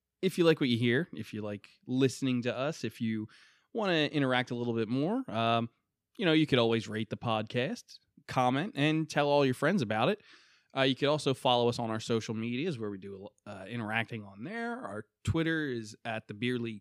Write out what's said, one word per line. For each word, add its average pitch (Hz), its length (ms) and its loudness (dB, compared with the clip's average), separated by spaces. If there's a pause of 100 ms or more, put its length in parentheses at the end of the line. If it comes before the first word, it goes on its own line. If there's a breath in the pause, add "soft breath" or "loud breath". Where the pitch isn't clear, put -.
(220)
If 185 160 0
you 170 60 4
like 160 160 6
what 135 100 2
you 113 80 4
hear, 123 340 2
if - 220 -10
you 107 80 -8
like 104 260 -10 (180)
listening 127 560 0
to 117 140 -4
us, 143 280 -4
if - 160 -8
you 110 280 -4 (440 soft breath)
wanna 175 400 2
interact 127 400 2
a - 20 -4
little 120 200 -2
bit 113 140 0
more, 156 400 0
um, 117 400 2 (480)
you 214 100 -2
know, 160 60 6
you 156 140 6
could 135 140 4
always 113 280 2
rate 110 220 -4
the - 60 -6
podcast, 120 840 -4 (300)
comment, 135 480 2
and 156 340 2
tell 147 180 2
all 143 160 6
your 127 100 4
friends 165 280 2
about 110 260 2
it. 208 120 0 (560 soft breath)
Uh, 135 60 2
you 131 140 4
could 139 120 2
also 143 260 2
follow 120 340 4
us 120 100 0
on 113 120 -4
our 110 100 -4
social 113 340 -2
medias 120 460 -4
where 104 100 -6
we 101 80 -8
do, 98 300 -14 (180)
uh, 98 220 -14
interacting 113 560 -4
on 98 180 -18
there. 233 300 -6 (120)
Our 196 200 -10 (180)
Twitter 160 460 0
is 113 260 -8 (100)
at 113 220 -6
the 110 80 -12
Beer 120 240 -2
League 117 220 -6